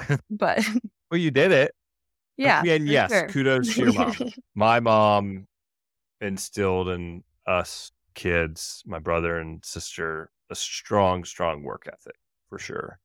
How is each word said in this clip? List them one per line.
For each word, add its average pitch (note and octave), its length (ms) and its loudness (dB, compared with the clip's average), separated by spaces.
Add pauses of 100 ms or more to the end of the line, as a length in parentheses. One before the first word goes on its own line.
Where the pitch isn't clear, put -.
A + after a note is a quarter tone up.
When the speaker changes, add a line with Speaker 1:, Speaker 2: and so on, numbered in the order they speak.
(240)
Speaker 1:
<laughs> - 80 -20
Speaker 2:
But G#3 360 0 (440)
Speaker 1:
Well, E3+ 80 2
you E3 100 2
did C#3+ 220 4
it. C#3+ 200 4 (640)
Speaker 2:
Yeah, B3 300 2
Speaker 1:
And D#3 220 4
Speaker 2:
for C#3 40 2
Speaker 1:
yes, B2+ 200 4
Speaker 2:
sure. F#3 160 2
Speaker 1:
kudos C3+ 480 2
to A#3+ 80 2
your B3 100 4
mom. - 220 0 (220)
Speaker 2:
<laughs> - 180 -20
Speaker 1:
My A2+ 240 4
mom G#2 680 4 (720)
instilled F#2+ 720 -2
in F2 340 -8 (220)
us - 460 -4 (240)
kids, E2 720 -2
my F2+ 100 -10
brother E2+ 400 -2
and D#2+ 260 -10
sister, D#2+ 680 -10 (180)
a G2 60 -10
strong, F#2 680 -2
strong D#2+ 400 -6
work A#1+ 240 -12
ethic - 280 -18 (340)
for G2+ 80 -14
sure. - 480 -12